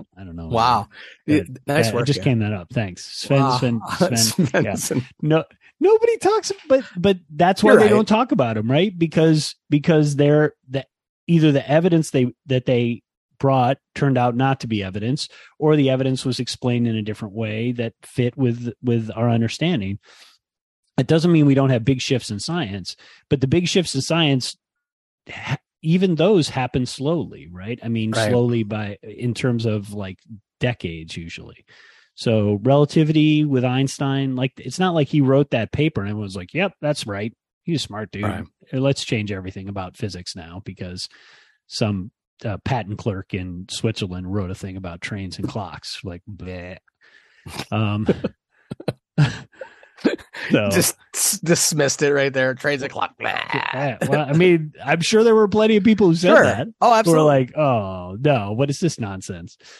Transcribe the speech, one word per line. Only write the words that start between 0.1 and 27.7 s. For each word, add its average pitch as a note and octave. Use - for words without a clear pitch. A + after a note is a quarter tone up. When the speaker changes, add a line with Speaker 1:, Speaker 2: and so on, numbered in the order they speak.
Speaker 1:
I G2
don't E2+
know. E2+
Speaker 2:
Wow. A2+
Speaker 1:
That, D3+
Speaker 2:
Nice C#3+
Speaker 1:
that, A2
I A#2+
Speaker 2:
work, A#2+
Speaker 1:
just C#3
Speaker 2:
yeah. -
Speaker 1:
came B2
that G#2
up. F2+
Thanks. G2
Sven, -
Speaker 2:
Wow. C3+
Speaker 1:
Sven, A#2+
Speaker 2:
<laughs> F3+
Speaker 1:
Sven. B2+
Yeah. G2+
Speaker 2:
Sven. -
Speaker 1:
No, D#3
nobody A4+
talks, G4+
but, C4
but F#3
that's F3
why G#3
Speaker 2:
You're G#3+
Speaker 1:
they A3
Speaker 2:
right. G#3
Speaker 1:
don't G#3+
talk A3+
about A#2+
him, A2
right? F3
Because, D#3+
because D3
they're D3
the, C3
either D#3
the C3+
evidence E3
they, B2+
that B2+
they A#2+
brought C3+
turned C#3
out B2
not C3
to A#2+
be G#2
evidence, G#2
or D3+
the C#3
evidence C3
was C3
explained A#2+
in A2+
a A2
different G#2
way A2+
that A#2
fit -
with, A#2+
with A#2
our A2+
understanding. A2+
It C3
doesn't D#3+
mean D#3
we C#3
don't C3+
have A#2
big C3
shifts -
in G#2
science, G#2
but C3+
the C#3
big E3+
shifts F3
in C3
science, D3
ha-, -
even F3+
those E3
happen B2+
slowly, B2
right? F#2+